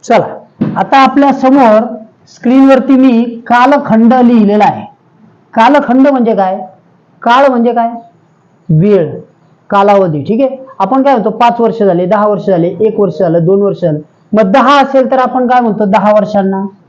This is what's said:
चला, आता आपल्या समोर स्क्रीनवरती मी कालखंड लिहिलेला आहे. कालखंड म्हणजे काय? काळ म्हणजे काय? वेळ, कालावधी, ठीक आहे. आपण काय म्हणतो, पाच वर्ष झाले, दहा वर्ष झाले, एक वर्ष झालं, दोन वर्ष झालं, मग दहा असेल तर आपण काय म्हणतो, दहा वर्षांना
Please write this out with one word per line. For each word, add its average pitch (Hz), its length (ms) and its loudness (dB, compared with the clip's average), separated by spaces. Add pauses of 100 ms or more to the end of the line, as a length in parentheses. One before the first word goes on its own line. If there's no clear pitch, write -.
चला, - 340 -2 (380)
आता 196 220 -2
आपल्या 269 360 2
समोर 254 500 2 (440)
स्क्रीनवरती 269 680 2
मी 254 300 2 (240)
कालखंड 240 640 2
लिहिलेला 220 500 2
आहे. 127 220 -2 (680)
कालखंड 262 540 2
म्हणजे 240 280 0
काय? 190 320 -2 (540)
काळ 254 260 2
म्हणजे 240 260 0
काय? 233 180 -4 (800)
वेळ, 170 500 0 (500)
कालावधी, 196 540 0
ठीक 220 180 -2
आहे. - 160 -4 (220)
आपण 262 240 -2
काय 277 100 2
म्हणतो, 214 160 -2
पाच 233 320 -2
वर्ष 220 220 -2
झाले, 180 220 0
दहा 208 220 0
वर्ष 208 180 -4
झाले, 175 220 0
एक 208 320 -4
वर्ष 185 200 -4
झालं, 170 260 0
दोन 196 160 0
वर्ष 190 200 -4
झालं, 156 180 -4 (340)
मग 214 100 2
दहा 262 380 2
असेल 269 300 0
तर 269 60 0
आपण 254 300 -2
काय 247 140 0
म्हणतो, 214 240 -2
दहा 202 260 0
वर्षांना 196 540 0 (240)